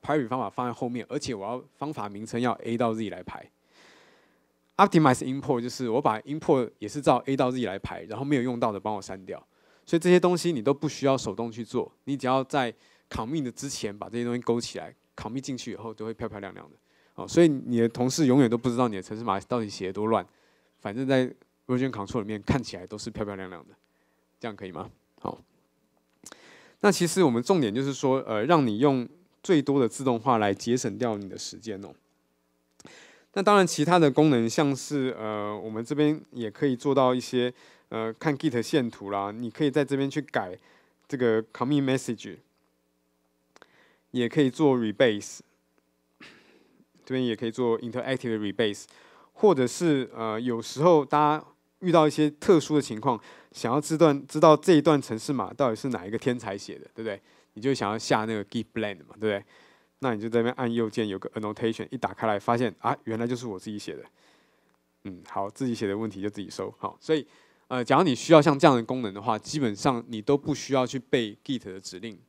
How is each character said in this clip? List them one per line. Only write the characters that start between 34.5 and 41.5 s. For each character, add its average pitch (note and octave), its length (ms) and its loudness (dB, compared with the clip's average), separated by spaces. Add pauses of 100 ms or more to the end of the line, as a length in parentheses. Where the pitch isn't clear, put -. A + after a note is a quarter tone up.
是， C3 440 -4
呃， G#2+ 400 -6
我 A2 100 -10
们 A2 160 -8
这 D3 100 -8
边 D3+ 260 2 (100)
也 A2+ 200 -8
可 - 160 -2
以 C3 100 0
做 C#3 180 0
到 B2+ 200 4
一 B2+ 60 -2
些， B2 320 0 (360)
呃， A2+ 240 -6
看 D3 240 -2
Git B2 260 -2
线 B2+ 260 0
图 G2+ 220 -12
啦， G2+ 220 -4
你 A#2 180 -8
可 D#3 140 -4
以 C#3+ 60 2
在 C#3+ 140 2
这 C3+ 120 -2
边 C#3 120 -2
去 D3 120 -6
改 G2+ 360 -6 (520)
这 C3+ 100 -6
个 A2+ 240 2 (100)